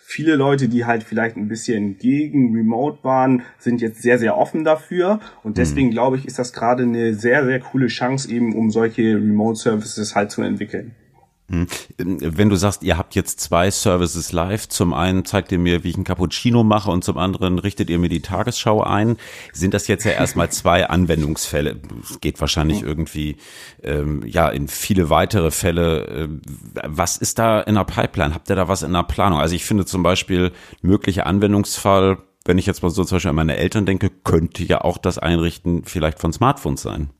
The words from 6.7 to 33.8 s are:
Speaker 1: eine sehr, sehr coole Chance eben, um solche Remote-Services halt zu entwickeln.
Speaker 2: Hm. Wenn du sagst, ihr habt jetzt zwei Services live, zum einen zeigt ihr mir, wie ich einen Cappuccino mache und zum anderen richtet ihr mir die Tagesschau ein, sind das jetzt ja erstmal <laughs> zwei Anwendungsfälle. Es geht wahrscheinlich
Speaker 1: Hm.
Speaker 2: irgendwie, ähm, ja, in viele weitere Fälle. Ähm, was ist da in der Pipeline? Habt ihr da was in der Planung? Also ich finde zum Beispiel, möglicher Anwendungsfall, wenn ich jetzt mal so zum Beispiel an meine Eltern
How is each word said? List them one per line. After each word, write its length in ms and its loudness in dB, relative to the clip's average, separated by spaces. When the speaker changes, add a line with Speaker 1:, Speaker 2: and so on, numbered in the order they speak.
Speaker 1:
eine 280 0
sehr, 320 2
sehr 160 0
coole 280 -2
Chance 420 -4
eben, 240 0
um 160 0
solche 460 2
Remote-Services 1000 0
halt 160 0
zu 100 -8
entwickeln. 540 -6
Speaker 2:
Hm. 160 0
Wenn 500 2
du 80 4
sagst, 260 0
ihr 140 2
habt 180 -6
jetzt 240 -2
zwei 320 2
Services 600 0
live, 340 -2
zum 280 0
einen 320 0
zeigt 260 -2
ihr 60 2
mir, 260 2
wie 60 -2
ich 60 -6
einen 80 -2
Cappuccino 600 2
mache 260 2
und 140 0
zum 140 -2
anderen 400 0
richtet 320 -2
ihr 80 2
mir 100 2
die 140 -2
Tagesschau 600 0
ein, 360 0
sind 220 0
das 120 0
jetzt 180 0
ja 80 2
erstmal 380 0
<laughs> 0 -
zwei 380 2
Anwendungsfälle. 920 0
Es 200 -16
geht 180 -4
wahrscheinlich 400 0
Speaker 1:
Hm. 80 -8
Speaker 2:
irgendwie, 480 -6
ähm, 420 -4
ja, 240 0
in 200 -4
viele 420 0
weitere 400 2
Fälle. 560 0
Ähm, 340 -8
was 360 -4
ist 200 -4
da 220 4
in 140 0
der 100 2
Pipeline? 500 -2
Habt 140 -12
ihr 80 2
da 120 0
was 140 -2
in 120 -4
der 80 2
Planung? 360 0
Also 160 2
ich 120 -6
finde 180 2
zum 180 -2
Beispiel, 480 2
möglicher 460 2
Anwendungsfall, 960 2
wenn 100 4
ich 80 2
jetzt 180 -2
mal 60 2
so 160 0
zum 120 -2
Beispiel 120 0
an 80 0
meine 220 2
Eltern 260 0